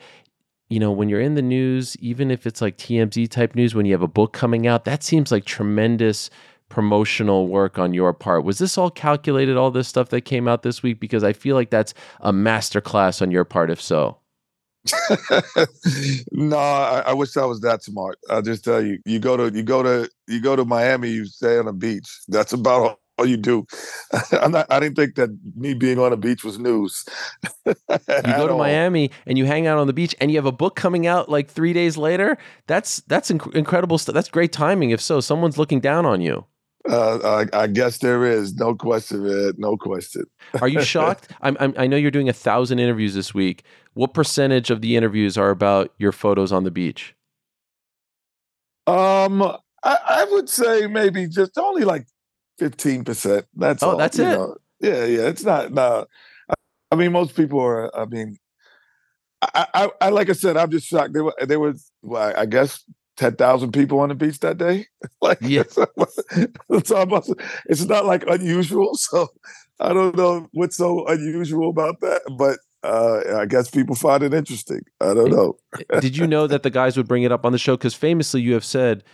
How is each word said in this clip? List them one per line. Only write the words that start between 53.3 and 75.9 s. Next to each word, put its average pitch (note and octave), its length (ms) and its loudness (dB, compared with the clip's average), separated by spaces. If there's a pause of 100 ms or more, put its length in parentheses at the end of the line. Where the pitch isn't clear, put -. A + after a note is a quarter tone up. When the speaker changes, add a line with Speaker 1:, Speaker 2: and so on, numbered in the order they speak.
Speaker 2:
That's C3+ 300 0
Speaker 1:
Oh, F3+ 80 2
Speaker 2:
all, - 40 0
Speaker 1:
that's D#3+ 220 0
Speaker 2:
you A#3 60 2
Speaker 1:
it? - 80 2
Speaker 2:
know? - 240 -2 (240)
Yeah, C3 240 0
yeah. A#2 240 2
It's E3+ 160 -6
not, E3 280 0
no. A#2+ 340 2 (440)
I, - 40 -4 (360)
I D#3+ 60 2
mean, F3 160 2
most F3 240 0
people C#3+ 240 2
are, A#2 360 -2
I A2 100 -6
mean, A2 300 -10 (1040)
I, - 320 0
I, G3 180 2 (100)
I, F#3+ 80 2
like G3+ 200 2
I F#3+ 40 2
said, F#3+ 240 0
I'm D#3+ 160 0
just D#3+ 160 -2
shocked. D3+ 240 0
There D3+ 100 0
were, D#3 180 -4
there D3 200 0
was, D3 320 -4 (100)
well, G#2+ 340 -2
I A2 100 0
guess C3 380 0 (320)
ten A#2 200 0
thousand B2+ 340 4
people C#3 300 2
on C#3+ 80 0
the C#3+ 80 -6
beach D3+ 240 -2
that D#3+ 180 -2
day. F3+ 320 -2
<laughs> - 60 -20 (260)
Like, - 180 2
Speaker 1:
Yeah. C3 260 2
Speaker 2:
<laughs> - 40 -14
so, - 160 0 (1000)
so A3 120 0
I F#3+ 80 4
must, F#3 280 -2 (340)
it's D#3+ 180 0
not, G3+ 220 2
like, F3+ 200 0
unusual. F3+ 720 0
<laughs> - 0 -
So - 320 -2 (500)
I - 140 0
don't F#3 240 2
know F3 360 0
what's F3 240 -2
so F3 300 -2
unusual D#3+ 640 -2
about D#3+ 300 -4
that, - 220 -2 (140)
but, B2+ 220 0 (240)
uh, A2 560 0
I G#2 80 -2
guess B2 240 0
people C3 240 0
find C#3 280 2
it C#3+ 120 0
interesting. C3+ 480 -6 (180)
I G2 140 2
don't A2+ 160 6
know. F#2+ 260 2 (220)
<laughs> - 240 -2